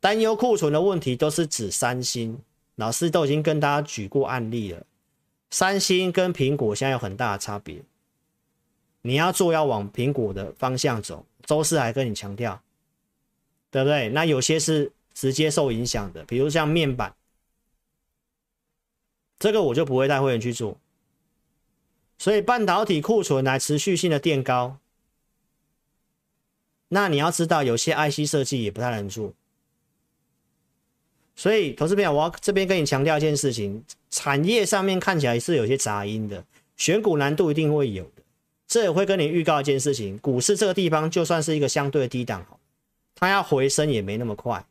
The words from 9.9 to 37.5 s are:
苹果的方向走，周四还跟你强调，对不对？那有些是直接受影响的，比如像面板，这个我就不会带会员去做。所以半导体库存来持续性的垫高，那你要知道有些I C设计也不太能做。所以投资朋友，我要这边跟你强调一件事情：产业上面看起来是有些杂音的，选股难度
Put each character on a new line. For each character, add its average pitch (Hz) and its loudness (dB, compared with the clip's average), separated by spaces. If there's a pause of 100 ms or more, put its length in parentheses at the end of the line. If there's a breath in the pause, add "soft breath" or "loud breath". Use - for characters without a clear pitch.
苹 127 -2
果 110 -2
的 95 -8
方 127 -4
向 120 -2
走， - -14 (180)
周 151 0
四 160 0
还 117 0
跟 131 -2
你 107 -4
强 101 -12
调， 104 -8 (1080)
对 135 2
不 135 2
对？ 139 0
那 151 0
有 147 2
些 156 2
是 151 0 (220)
直 135 -2
接 151 2
受 147 0
影 117 -2
响 101 -6
的， 78 -16
比 117 -6
如 139 0
像 156 0
面 151 0
板， 110 -6 (2250)
这 214 2
个 208 4
我 131 2
就 156 2
不 131 -2
会 131 4
带 139 2
会 135 2
员 117 0
去 120 -4
做。 113 -8 (1400)
所 202 0
以 208 4
半 233 2
导 185 2
体 165 0
库 214 2
存 135 0
来 131 2
持 147 0
续 175 0
性 170 0
的 147 2
垫 139 0
高， 127 -2 (2000)
那 196 2
你 151 2
要 156 2
知 170 0
道 160 2
有 117 2
些 160 0
I 147 2
C 151 -2
设 143 0
计 127 -2
也 104 -2
不 104 -10
太 123 -2
能 104 -6
做。 98 -10 (2000)
所 208 0
以 165 2
投 147 -2
资 185 2
朋 202 2
友， 175 2
我 147 2
要 170 0 (100)
这 - -2
边 190 2
跟 190 2
你 151 2
强 135 0
调 156 2
一 - 2
件 151 2
事 135 0
情： 107 -6 (260)
产 139 0
业 214 2
上 196 0
面 190 0
看 175 0
起 143 2
来 120 2
是 170 0
有 117 2
些 131 2
杂 104 -4
音 107 -4
的， 98 -10 (360 soft breath)
选 208 2
股 170 2
难 143 2
度 170 2